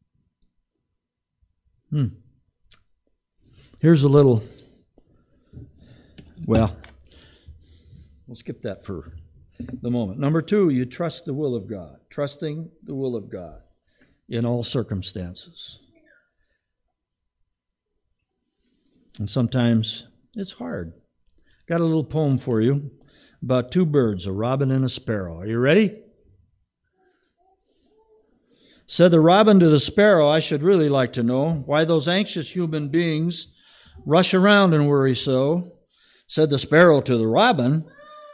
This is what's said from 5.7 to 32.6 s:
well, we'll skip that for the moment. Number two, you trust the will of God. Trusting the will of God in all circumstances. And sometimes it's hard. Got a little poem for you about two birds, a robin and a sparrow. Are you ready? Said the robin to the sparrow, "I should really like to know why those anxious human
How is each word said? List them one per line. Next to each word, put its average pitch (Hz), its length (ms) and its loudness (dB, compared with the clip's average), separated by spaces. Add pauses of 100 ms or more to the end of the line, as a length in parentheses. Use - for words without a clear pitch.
well, 110 320 0 (1500)
we'll 123 80 -20
skip - 260 -14
that 101 220 -12
for 87 300 -12 (460)
the 120 320 -10
moment. 113 280 -6
Number 151 220 -2
two, 190 280 0
you 127 160 -2
trust 160 400 -10
the 147 80 -8
will 139 220 -4
of 101 140 -10
God. 82 280 -14 (120)
Trusting 151 640 -10 (120)
the 151 120 -12
will 131 200 -6
of 101 140 -10
God 87 320 -16 (680)
in 117 180 -4
all 120 180 -4
circumstances. - 1160 -10 (3500)
And 101 100 -8
sometimes 117 800 -2 (260)
it's 196 200 -10
hard. 90 400 -12 (760)
Got 170 140 -2
a 170 40 0
little 160 180 0
poem 143 340 -2
for 120 240 -2
you 139 300 0 (520)
about 123 280 -2
two 180 140 2
birds, 117 400 0
a 98 60 -6
robin 131 400 -2
and 131 120 0
a 127 60 -2
sparrow. 92 500 -6
Are 95 60 -12
you 113 140 -4
ready? 175 420 2 (2750)
Said 170 240 4
the 165 80 6
robin 196 400 6
to 175 100 6
the 151 100 6
sparrow, 185 480 4
"I 156 120 2
should 151 240 -4
really 170 260 2
like 131 240 0
to 123 100 -4
know 135 420 -2
why 147 180 0
those 160 240 0
anxious 185 480 -4
human 156 340 -6